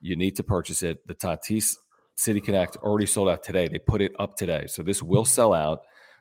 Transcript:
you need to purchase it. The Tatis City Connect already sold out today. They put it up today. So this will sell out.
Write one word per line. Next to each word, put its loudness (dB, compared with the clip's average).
you -6
need 0
to -2
purchase -4
it. -6
The -12
Tatis -2
City 0
Connect 0
already 0
sold 2
out 0
today. 0
They -6
put 2
it 0
up -6
today. -2
So -10
this -2
will 2
sell 4
out. 0